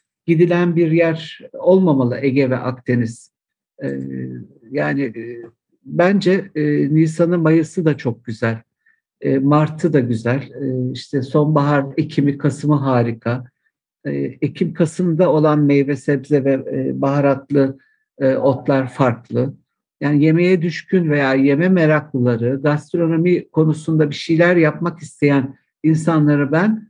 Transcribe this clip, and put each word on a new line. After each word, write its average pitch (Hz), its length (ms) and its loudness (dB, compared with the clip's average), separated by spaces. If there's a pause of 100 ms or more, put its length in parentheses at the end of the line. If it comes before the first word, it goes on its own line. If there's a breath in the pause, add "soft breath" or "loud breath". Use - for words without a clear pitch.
(260)
gidilen 175 500 2
bir 165 140 2
yer 165 500 -2 (120)
olmamalı 160 680 2
Ege 135 300 0
ve 123 60 -2
Akdeniz. 120 760 -4 (500)
E, 139 160 -6 (720)
yani, 143 320 -4
e, 117 400 -10 (420)
bence, 180 720 0
e, 147 400 0
Nisan'ı, 165 440 2
Mayıs'ı 160 460 0
da 151 120 2
çok - 280 -6
güzel. 113 380 -4 (580)
E, 139 180 0
Mart'ı 151 540 0
da 147 80 4
güzel. 120 420 -2 (200)
E, 127 300 -4
işte 127 300 -6
sonbahar, 147 640 0 (100)
Ekim'i, 143 420 -2
Kasım'ı 147 360 -2
harika. 123 720 -2 (600 soft breath)
E, 143 60 -8 (300)
Ekim, 156 340 -4
Kasım'da 170 580 0
olan 151 260 2
meyve, 143 380 2
sebze 139 480 -2
ve, 135 80 2
e, 135 480 -4
baharatlı, 139 800 0 (400 soft breath)
e, 131 180 0
otlar 131 520 0
farklı. 123 680 -2 (460)
Yani 147 240 2
yemeğe 170 380 2
düşkün 175 480 -2
veya 139 240 0
yeme 139 340 2
meraklıları, 135 960 0
gastronomi 165 840 0
konusunda 156 600 0
bir 139 40 -8
şeyler 170 420 2
yapmak 165 420 0
isteyen 139 580 -2 (260 loud breath)
insanları 151 720 2
ben 214 380 0